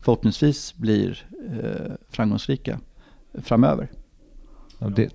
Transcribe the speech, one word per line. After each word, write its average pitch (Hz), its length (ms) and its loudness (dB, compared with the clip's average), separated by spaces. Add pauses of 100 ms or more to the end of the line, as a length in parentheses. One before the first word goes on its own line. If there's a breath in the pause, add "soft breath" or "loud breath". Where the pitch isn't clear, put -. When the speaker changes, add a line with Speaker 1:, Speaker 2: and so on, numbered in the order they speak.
Speaker 1:
förhoppningsvis 127 720 2
blir, 104 500 0 (260)
eh, 110 400 -6 (180)
framgångsrika 113 720 -2 (640 soft breath)
framöver. 78 460 4 (920 soft breath)
Speaker 2:
Ja, 117 100 -4
det, 104 260 2